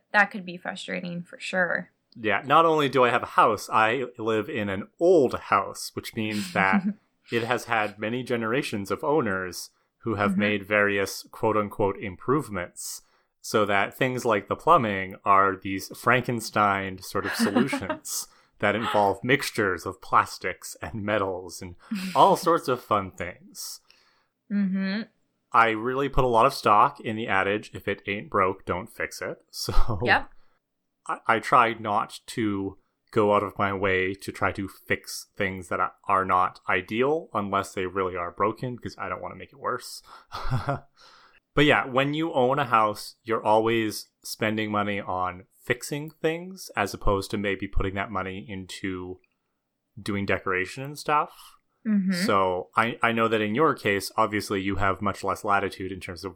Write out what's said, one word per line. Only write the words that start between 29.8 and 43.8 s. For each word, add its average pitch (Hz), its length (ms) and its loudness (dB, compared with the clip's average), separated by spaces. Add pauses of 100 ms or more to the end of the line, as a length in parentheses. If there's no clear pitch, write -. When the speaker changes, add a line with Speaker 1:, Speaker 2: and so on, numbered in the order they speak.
Speaker 1:
Yep. 196 260 0 (800)
Speaker 2:
I, - 100 -6 (100)
I 113 120 4
try 117 340 4
not 110 540 -4
to 101 500 -2 (340)
go 104 240 4
out 104 80 2
of 95 140 -8
my 98 160 0
way 95 400 0
to - 180 -10
try 95 220 -2
to 98 140 -6
fix - 600 -6 (100)
things 95 320 -4
that 95 100 -2 (280)
are 95 180 4
not 92 420 2
ideal 120 680 0
unless 98 400 -2
they 95 120 -2
really 92 320 -2
are 87 140 -6
broken, 113 460 -2
'cause - 200 -14
I 101 120 -8
don't 92 120 -8
wanna 90 140 -10
make 92 180 -16
it - 60 -20
worse. 113 420 -6 (320)
<laughs> - 480 -2 (760)
But 147 100 4
yeah, 123 220 4
when 135 260 0
you 160 200 -4
own 135 260 2
a 139 60 0
house, 110 580 2
you're 113 200 -2
always 110 640 2 (140)